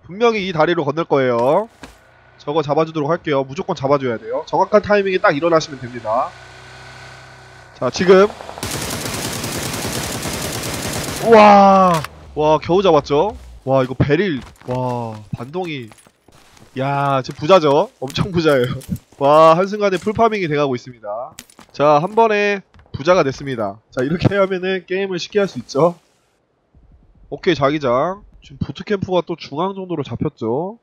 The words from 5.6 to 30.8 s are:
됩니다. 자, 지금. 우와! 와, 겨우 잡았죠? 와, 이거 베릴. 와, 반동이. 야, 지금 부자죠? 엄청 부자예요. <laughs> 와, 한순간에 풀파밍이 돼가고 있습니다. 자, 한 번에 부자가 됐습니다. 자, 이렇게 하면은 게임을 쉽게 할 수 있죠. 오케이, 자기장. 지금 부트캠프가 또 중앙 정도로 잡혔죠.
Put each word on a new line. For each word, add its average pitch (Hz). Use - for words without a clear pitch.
됩니다. 120
자, 123
지금. 190
우와! 202
와, 151
겨우 175
잡았죠? 160
와, 131
이거 131
베릴. 143
와, 123
반동이. 147
야, 139
지금 147
부자죠? 156
엄청 160
부자예요. 151
<laughs> -
와, 156
한순간에 196
풀파밍이 214
돼가고 147
있습니다. 117
자, 147
한 190
번에 208
부자가 170
됐습니다. 117
자, 127
이렇게 170
하면은 190
게임을 190
쉽게 -
할 190
수 -
있죠. 160
오케이, 165
자기장. 143
지금 135
부트캠프가 185
또 170
중앙 175
정도로 175
잡혔죠. 151